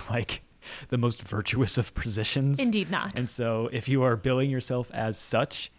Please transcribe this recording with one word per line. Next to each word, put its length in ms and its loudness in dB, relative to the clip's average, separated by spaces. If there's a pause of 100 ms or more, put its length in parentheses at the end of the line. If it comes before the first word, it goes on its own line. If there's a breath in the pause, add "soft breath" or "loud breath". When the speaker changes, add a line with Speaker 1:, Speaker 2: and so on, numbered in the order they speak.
Speaker 1:
<laughs> 80 -8
like, 320 -2 (460 loud breath)
the 100 2
most 240 2
virtuous 560 0
of 160 0
positions. 640 0
Speaker 2:
Indeed 320 2
not. 280 -2
Speaker 1:
And 100 -2
so 440 0
if 160 -4
you 140 4
are 140 4
billing 340 2
yourself 420 -2
as 240 -2
such, 640 -2